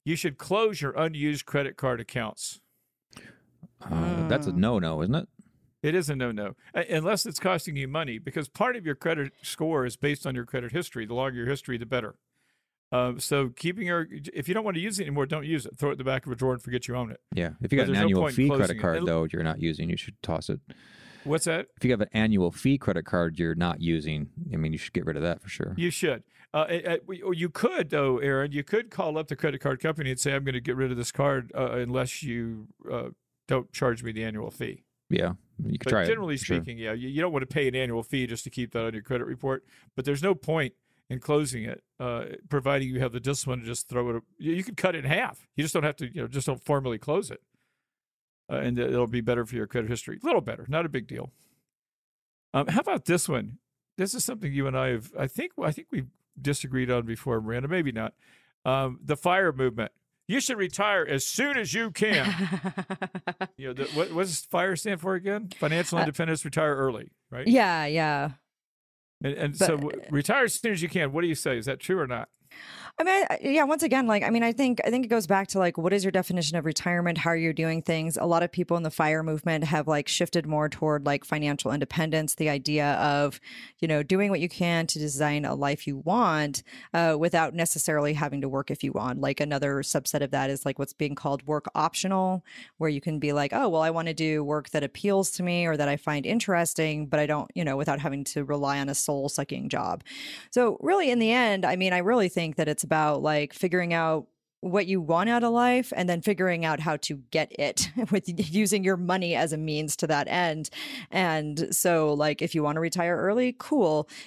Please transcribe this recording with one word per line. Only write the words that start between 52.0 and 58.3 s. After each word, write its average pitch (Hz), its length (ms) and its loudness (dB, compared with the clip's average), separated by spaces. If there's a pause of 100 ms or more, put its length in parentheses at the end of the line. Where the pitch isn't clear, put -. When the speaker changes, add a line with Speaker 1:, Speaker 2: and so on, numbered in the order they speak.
Speaker 1:
Um, 143 140 2
how 175 120 2
about 339 260 0
this 170 220 2
one? 117 300 -4 (400)
This 196 160 -2
is 254 100 -4
something 214 280 -4
you 139 160 0
and 131 100 -2
I 131 120 2
have, 117 280 -2
I 135 100 -2
think, 330 240 -6 (100)
I 156 100 0
think - 200 -8
we've 135 160 -4 (340)
disagreed 131 500 -2
on 120 140 0
before, 113 340 -2
Miranda, 117 280 -4
maybe 160 240 0
not. 113 220 -4 (520)